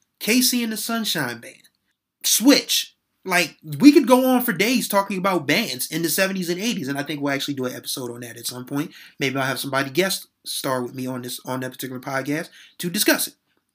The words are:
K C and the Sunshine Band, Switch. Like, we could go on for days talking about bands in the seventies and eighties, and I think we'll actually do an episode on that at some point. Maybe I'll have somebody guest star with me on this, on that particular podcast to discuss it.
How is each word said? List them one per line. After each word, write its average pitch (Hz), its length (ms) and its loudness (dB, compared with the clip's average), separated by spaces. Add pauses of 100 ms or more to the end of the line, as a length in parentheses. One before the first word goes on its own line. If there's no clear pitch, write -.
(180)
K 240 220 2
C 247 220 2
and 220 100 -4
the 208 60 -6
Sunshine 160 640 -4
Band, - 280 -20 (540)
Switch. - 720 4 (340)
Like, 180 300 0 (220)
we 262 120 10
could 285 160 8
go 254 200 6
on 254 160 4
for 247 100 0
days 202 340 0
talking 196 300 0
about 180 300 0
bands 147 440 0
in 165 120 -2
the 165 80 0
seventies 190 400 0
and 175 100 -4
eighties, 170 280 -2
and 139 100 -4
I 143 40 -2
think 147 180 -8
we'll 143 120 -2
actually 139 220 -4
do 127 100 -4
an 127 100 -4
episode 123 360 -8
on 120 100 -12
that 117 160 -14
at 117 100 -12
some 127 200 -8
point. 143 260 -4 (260)
Maybe 135 180 -2
I'll 135 100 0
have 131 120 -2
somebody 135 320 -2
guest 185 380 -2 (160)
star 131 380 -4
with 123 120 -8
me 127 120 -6
on 127 160 -6
this, 123 240 -10
on 127 140 -4
that 127 120 -8
particular 127 280 -10
podcast 143 500 -4 (280)
to 175 120 -6
discuss - 360 0
it. - 80 -14 (400)